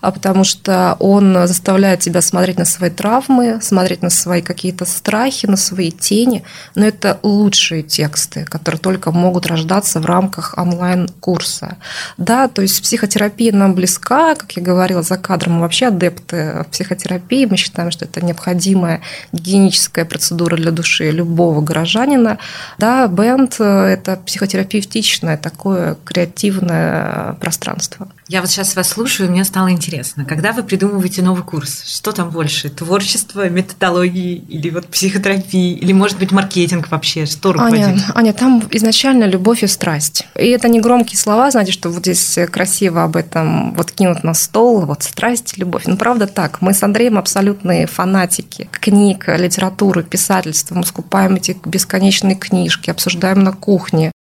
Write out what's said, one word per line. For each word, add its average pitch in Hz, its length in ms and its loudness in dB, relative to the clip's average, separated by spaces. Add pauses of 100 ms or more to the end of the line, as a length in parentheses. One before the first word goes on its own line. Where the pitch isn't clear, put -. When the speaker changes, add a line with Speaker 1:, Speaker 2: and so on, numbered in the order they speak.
Speaker 1:
а, 190 120 0
потому 190 320 2
что 185 560 0
он 190 480 4
заставляет 190 500 2
тебя 175 240 0
смотреть 180 340 0
на 175 80 0
свои 175 240 -2
травмы, 233 720 0
смотреть 185 400 0
на 175 100 0
свои 175 320 0
какие-то 180 420 -6
страхи, 226 600 -2
на 196 100 2
свои 180 340 -2
тени. 208 540 0 (320)
Но 208 100 4
это 214 380 -2
лучшие 202 580 2
тексты, 151 600 -4
которые 160 340 -4
только 190 320 -2
могут 175 360 2
рождаться 170 520 -2
в 160 80 -2
рамках 180 500 0
онлайн-курса. 175 1200 -2 (380)
Да, 240 300 2
то 208 160 -2
есть 196 180 0
психотерапия 208 720 0
нам 196 220 4
близка, 262 640 2
как - 160 -14
я 175 100 -6
говорила 180 400 2
за 185 140 -2
кадром, 180 380 -2
мы 165 80 2
вообще 170 260 0
адепты 170 840 -2
психотерапии. 185 760 -2
Мы 196 100 2
считаем, 170 340 -4
что - 140 -8
это 170 200 -8
необходимая 175 760 0 (320)
гигиеническая 180 720 2
процедура 170 500 -2
для 165 160 0
души 160 400 0
любого 165 500 2
горожанина. 214 800 2 (400)
Да, 240 300 4
бенд, 240 500 2
э, 220 60 2
это 190 600 2
психотерапевтичное 196 1120 -2
такое 160 680 -4
креативное 175 1400 -2
пространство. - 680 -6 (220)
Speaker 2:
Я 180 140 -2
вот 180 80 -2 (100)
щас 190 160 -2
вас 185 140 0
слушаю, 214 380 -2
и 180 40 2
мне 185 120 2
стало 190 280 2
интересно. 151 520 -4
Когда 156 280 -2
вы 233 100 -4
придумываете 190 580 -2
новый 180 220 2
курс, 147 440 -8
что - 260 -6
там 175 180 -4
больше? 156 380 -4
Творчество, 196 800 -2
методологии 180 880 0
или 160 340 -6
вот 175 160 -8
психотерапии? 190 840 0
Или, 180 200 0
может 196 240 4
быть, 185 140 -2
маркетинг 180 600 0
вообще? 156 340 -4
Что 185 260 -2
руководит? 226 340 4
Speaker 1:
Аня, 196 180 2 (100)
Аня, 226 180 4
там 247 380 4
изначально 226 540 2
любовь 196 400 2
и - 20 2
страсть. - 600 -2 (100)
И - 80 2
это 240 220 4
не 233 120 6
громкие 233 380 4
слова, 233 320 2
знаете, 208 220 2
что 180 160 -4
вот 170 140 -4
здесь - 360 0 (140)
красиво 185 500 0
об 165 140 0
этом 165 580 -2
вот 160 160 -2
кинут 180 320 0
на 165 120 0
стол, 220 520 2
вот 147 160 -4
страсть, - 560 -4
любовь. 180 280 -4
Ну, 180 100 2
правда 220 320 0
так. 175 320 -4
Мы 185 120 2
с 190 120 2
Андреем 214 340 2
абсолютные 190 720 0
фанатики - 840 -2
книг, 202 560 2
литературы, 180 760 0
писательства. 175 720 -2
Мы 180 80 0
скупаем 190 500 0
эти 185 300 -4
бесконечные 190 720 0
книжки, 175 540 -2
обсуждаем 185 500 0
на 190 120 4
кухне 175 680 0